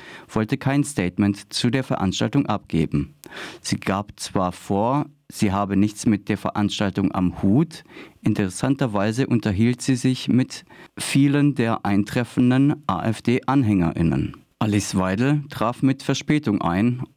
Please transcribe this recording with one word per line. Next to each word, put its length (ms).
wollte 300
kein 280
Statement 680
zu 160
der 160
Veranstaltung 640
abgeben. 680
Sie 160
gab 420
zwar 340
vor, 520
sie 220
habe 240
nichts 300
mit 240
der 80
Veranstaltung 760
am 280
Hut, 420
interessanterweise 1040
unterhielt 560
sie 140
sich 320
mit 360
vielen 580
der 300
eintreffenden 1000
A-F-D-AnhängerInnen. 1500
Alice 380
Weidel 540
traf 320
mit 200
Verspätung 600
ein 400